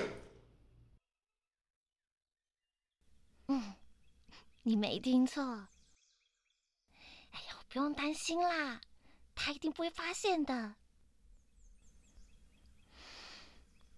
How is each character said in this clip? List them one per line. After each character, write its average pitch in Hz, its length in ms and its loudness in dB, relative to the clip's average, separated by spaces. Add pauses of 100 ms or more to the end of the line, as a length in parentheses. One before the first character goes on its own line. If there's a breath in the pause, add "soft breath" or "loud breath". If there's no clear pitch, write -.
(3500)
嗯， 226 280 0 (840 soft breath)
你 226 160 4
没 208 220 2
听 254 280 6
错。 247 400 -4 (1600 soft breath)
哎 - 180 -12
呦， - 80 -10 (100)
不 - 100 -4
用 285 160 2
担 285 200 0
心 330 280 0
啦， 302 380 2 (560)
他 - 160 -2
一 294 60 -6
定 311 120 0
不 320 120 -4
会 330 80 2
发 339 240 -4
现 349 320 4
的。 226 300 -2 (3250 loud breath)